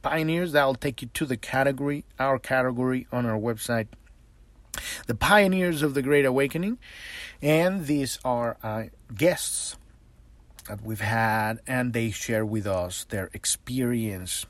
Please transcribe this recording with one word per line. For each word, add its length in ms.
Pioneers. 500
That'll 240
take 260
you 120
to 120
the 100
category, 680
our 180
category 720
on 160
our 100
website. 520
The 80
Pioneers 680
of 120
the 80
Great 220
Awakening. 540
And 440
these 380
are, 380
uh, 220
guests 640
that 160
we've 160
had, 680
and 260
they 200
share 340
with 220
us 420
their 240
experience 1160